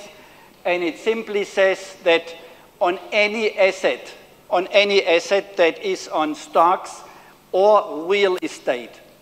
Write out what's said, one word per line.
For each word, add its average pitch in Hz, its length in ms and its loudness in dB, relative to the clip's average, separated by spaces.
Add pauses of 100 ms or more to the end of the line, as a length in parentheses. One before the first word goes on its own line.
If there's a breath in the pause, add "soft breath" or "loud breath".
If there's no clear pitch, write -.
(640 loud breath)
and 180 160 0
it 165 160 -4
simply 220 460 -4
says 190 600 0
that 165 320 0 (460 loud breath)
on 196 160 0 (140)
any 214 480 0
asset, 180 520 0 (380)
on 185 220 0
any 202 340 4
asset 185 520 0
that 165 260 2
is 190 240 -6
on 156 260 -4
stocks - 720 0 (480 loud breath)
or 185 540 4
real 190 360 2
estate, 127 580 -6 (220)